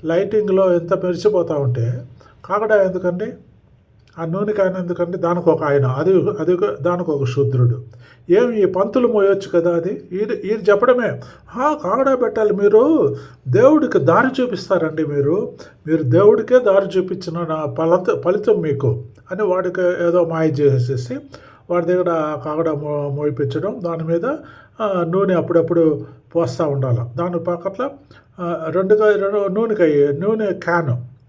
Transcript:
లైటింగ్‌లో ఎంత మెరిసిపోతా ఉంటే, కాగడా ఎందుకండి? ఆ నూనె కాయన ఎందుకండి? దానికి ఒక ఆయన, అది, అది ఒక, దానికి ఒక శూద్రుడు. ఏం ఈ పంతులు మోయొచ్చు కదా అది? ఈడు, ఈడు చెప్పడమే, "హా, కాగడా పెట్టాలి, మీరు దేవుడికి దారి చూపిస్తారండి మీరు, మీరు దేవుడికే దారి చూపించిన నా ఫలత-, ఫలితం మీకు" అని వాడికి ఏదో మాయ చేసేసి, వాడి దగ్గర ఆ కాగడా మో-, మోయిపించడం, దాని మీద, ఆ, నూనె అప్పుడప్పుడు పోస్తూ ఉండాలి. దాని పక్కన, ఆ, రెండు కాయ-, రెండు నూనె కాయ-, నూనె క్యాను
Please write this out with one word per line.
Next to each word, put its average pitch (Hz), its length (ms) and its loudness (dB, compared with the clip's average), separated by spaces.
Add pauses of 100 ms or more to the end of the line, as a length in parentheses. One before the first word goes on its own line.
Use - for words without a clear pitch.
లైటింగ్‌లో 190 680 2
ఎంత 170 200 0
మెరిసిపోతా 180 600 0
ఉంటే, 123 500 -2 (400)
కాగడా 208 380 0
ఎందుకండి? 180 500 -4 (880)
ఆ 165 60 -8
నూనె 196 280 -4
కాయన 190 240 0
ఎందుకండి? 175 420 -4
దానికి 170 320 0
ఒక 156 120 2
ఆయన, 143 240 2
అది, 143 260 0 (280)
అది 170 140 2
ఒక, 202 280 -2
దానికి 175 280 -2
ఒక 139 140 -2
శూద్రుడు. 123 600 0 (460)
ఏం 233 220 4
ఈ 208 120 0
పంతులు 226 440 0
మోయొచ్చు 196 520 2
కదా 170 160 0
అది? 170 360 -6
ఈడు, 208 200 -4
ఈడు 208 380 0
చెప్పడమే, 208 500 2 (280)
"హా, 285 260 -2
కాగడా 269 400 0
పెట్టాలి, 220 380 0
మీరు 208 640 4 (320)
దేవుడికి 240 500 4
దారి 202 440 2
చూపిస్తారండి 165 640 -2
మీరు, 147 460 -2 (340)
మీరు 156 160 0
దేవుడికే 208 560 4
దారి 190 400 2
చూపించిన 175 400 -6
నా 156 360 -6
ఫలత-, 165 480 0
ఫలితం 196 380 0
మీకు" 135 440 -2 (260)
అని 185 120 -6
వాడికి 185 380 -2
ఏదో 175 440 2
మాయ 160 240 0
చేసేసి, 135 720 0 (520)
వాడి 175 160 0
దగ్గర 180 240 0
ఆ 151 260 -2
కాగడా 156 360 -4
మో-, 147 380 -4
మోయిపించడం, 147 760 -4
దాని 165 200 -6
మీద, 170 220 -2 (540)
ఆ, 190 280 -2
నూనె 185 260 0
అప్పుడప్పుడు 165 720 2 (300)
పోస్తూ 165 320 -2
ఉండాలి. 127 480 -2
దాని 175 220 -4
పక్కన, 190 500 -6 (520)
ఆ, 170 300 -6
రెండు 190 240 2
కాయ-, 214 240 4
రెండు 196 280 0
నూనె 214 280 -2
కాయ-, 147 440 4
నూనె 208 340 -2
క్యాను 165 540 -2 (220)